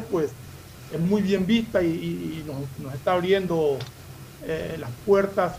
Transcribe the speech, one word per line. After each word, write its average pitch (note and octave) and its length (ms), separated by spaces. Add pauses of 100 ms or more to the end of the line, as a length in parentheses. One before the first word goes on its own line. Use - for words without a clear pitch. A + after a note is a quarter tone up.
pues, D#3 200 (640)
es D#3 60
muy G3 220
bien F#3+ 240
vista A3 360
y, F3 60
y, E3+ 540
y - 40
nos, C#3+ 120 (260)
nos C3+ 100
está D#3+ 200
abriendo, F3 680 (640)
eh, D#3+ 320
las C#3 120 (160)
puertas G3 540